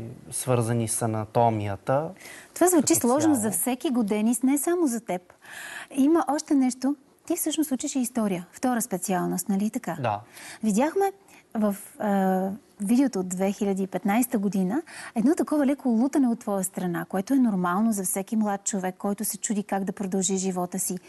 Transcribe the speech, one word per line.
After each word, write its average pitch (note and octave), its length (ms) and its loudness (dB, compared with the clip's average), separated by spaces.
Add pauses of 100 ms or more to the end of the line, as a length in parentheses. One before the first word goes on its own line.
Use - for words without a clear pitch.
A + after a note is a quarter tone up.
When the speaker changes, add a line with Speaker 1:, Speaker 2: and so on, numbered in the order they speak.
(320)
Speaker 1:
свързани A#2+ 560 0
с - 140 -4
анатомията. A2 1080 0 (440)
Speaker 2:
Това E4+ 140 2
звучи E4 260 4
Speaker 1:
Като D#4+ 140 2
Speaker 2:
сложно D4+ 280 4
Speaker 1:
цяло. G#3+ 80 0
Speaker 2:
за G#3+ 80 0
всеки B3+ 380 -2
го, A#3+ 140 2
Денис, G#3+ 400 0
не C4+ 140 4
само E4+ 300 0
за A#3 180 -4
теб. F3+ 160 -4 (680)
Има D4 360 4
още D4+ 280 0
нещо. C4 400 2 (320)
Ти D#4+ 80 -2
всъщност D#4 360 -2
учиш C4+ 240 -4
и C#4 40 0
история. G#3 520 -2
Втора B3 300 -2
специалност, F3+ 680 -2
нали G3+ 200 0
така? F3 300 -6
Speaker 1:
Да. A2 220 0 (420)
Speaker 2:
Видяхме D#4 480 2 (440)
в, G#3 200 2 (240)
а, F#3+ 500 2 (320)
видеото A#3+ 380 2
от F#3 80 -2
две F#3 240 0
хиляди G3 320 0
и F#3+ 40 -2
петнайсета A3 500 0
година G3 440 0 (340)
едно A#3+ 200 4
такова D4 300 2
леко C4+ 240 0
лутане B3+ 380 4
от A#3 120 0
твоя G3 240 -2
страна, F3 460 -4
което G3 240 -2
е C#4 40 6
нормално G3+ 540 2
за G3 120 -2
всеки F#3+ 320 -4
млад G#3 280 0
човек, F#3 340 -4
който G3+ 280 -4
се - 120 -6
чуди G3+ 260 -4
как G3 200 -2
да F#3+ 80 -4
продължи F#3+ 460 -2
живота F#3 420 -4
си. F3+ 180 -4 (120)